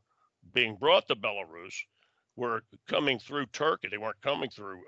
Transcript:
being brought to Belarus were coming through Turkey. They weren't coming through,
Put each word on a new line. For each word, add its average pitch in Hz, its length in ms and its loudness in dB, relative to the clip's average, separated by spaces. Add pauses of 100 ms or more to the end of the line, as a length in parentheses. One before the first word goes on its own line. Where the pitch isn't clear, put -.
(540)
being 113 220 2
brought 147 320 6
to 135 80 2
Belarus 95 580 -6 (640)
were 117 260 -2 (260)
coming 143 300 2
through 135 300 -6
Turkey. 151 420 0
They 104 80 -6
weren't 107 240 -6
coming 139 300 -2
through, 95 360 -12